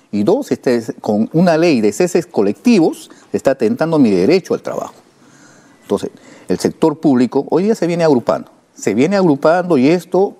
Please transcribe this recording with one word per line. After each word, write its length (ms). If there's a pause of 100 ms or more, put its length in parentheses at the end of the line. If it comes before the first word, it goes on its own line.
(100)
y 120
dos, 280
este, 320 (200)
con 320
una 240
ley 240
de 100
ceses 340
colectivos 840 (200)
se 60
está 160
atentando 460
mi 120
derecho 440
al 80
trabajo. 320 (880)
Entonces, 280 (380)
el 100
sector 400
público 520
hoy 140
día 100
se 120
viene 180
agrupando, 460 (240)
se 200
viene 220
agrupando 600
y 140
esto 500